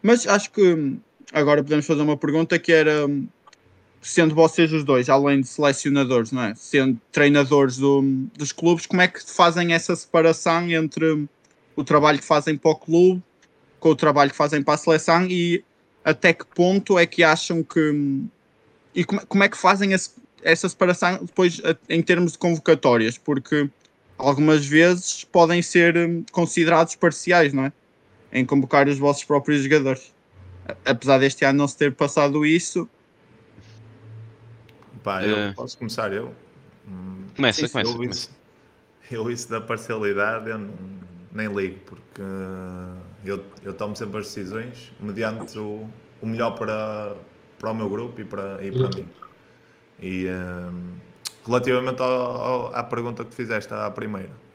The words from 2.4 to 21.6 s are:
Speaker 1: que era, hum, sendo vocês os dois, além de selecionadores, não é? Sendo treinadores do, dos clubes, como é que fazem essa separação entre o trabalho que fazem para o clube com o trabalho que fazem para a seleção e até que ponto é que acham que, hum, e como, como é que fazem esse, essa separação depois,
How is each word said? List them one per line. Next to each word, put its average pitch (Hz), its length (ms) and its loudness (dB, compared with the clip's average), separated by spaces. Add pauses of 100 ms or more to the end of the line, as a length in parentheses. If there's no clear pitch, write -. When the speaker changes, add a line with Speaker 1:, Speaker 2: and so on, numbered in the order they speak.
Speaker 1:
que 170 140 0
era, 151 320 4
hum, 143 220 -2 (720)
sendo 160 340 2
vocês 160 380 4
os 156 100 -2
dois, 135 260 2
além 139 300 4
de 131 80 -2
selecionadores, 135 880 0
não 127 100 -4
é? 104 120 -4
Sendo 131 440 0 (120)
treinadores 143 680 4
do, 139 240 2 (340)
dos 147 160 -8
clubes, 170 340 0
como 180 160 0
é 180 60 4
que - 160 -8
fazem 170 500 2
essa 165 220 -2
separação 165 760 2
entre 160 580 -2 (500)
o 151 60 -4
trabalho 147 360 4
que - 60 -14
fazem 151 320 0
para 156 140 4
o 151 40 2
clube 180 460 4 (580)
com 160 100 4
o 151 60 4
trabalho 143 360 2
que - 40 -16
fazem 147 260 0
para 147 120 2
a 151 40 0
seleção 165 500 2
e 170 360 -2 (400)
até 165 300 2
que - 120 -6
ponto 185 540 2
é 170 60 6
que 170 180 0
acham 165 400 2
que, 156 280 0
hum, 139 360 -2 (680)
e 180 120 -2
como, - 220 -6
como 196 160 2
é 196 40 4
que - 80 -4
fazem 196 380 2
esse, - 180 -4 (300)
essa 165 260 2
separação 180 560 0
depois, 175 400 0